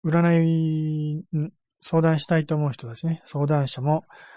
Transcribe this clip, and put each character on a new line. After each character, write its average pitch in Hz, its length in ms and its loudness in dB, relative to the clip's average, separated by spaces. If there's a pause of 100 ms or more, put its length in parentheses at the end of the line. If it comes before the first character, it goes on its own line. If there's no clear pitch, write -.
占 170 380 4
い、 156 720 0 (200)
ん、 156 160 -4 (280)
相 165 220 0
談 160 180 2
し - 60 -8
た 170 120 2
い 156 80 0
と 160 80 -2
思 151 140 0
う 131 40 -4
人 120 160 -14
た 113 80 -12
ち - 100 -6
ね、 165 200 -4
相 143 200 -4
談 143 220 0
者 131 120 -10
も、 151 240 0 (320)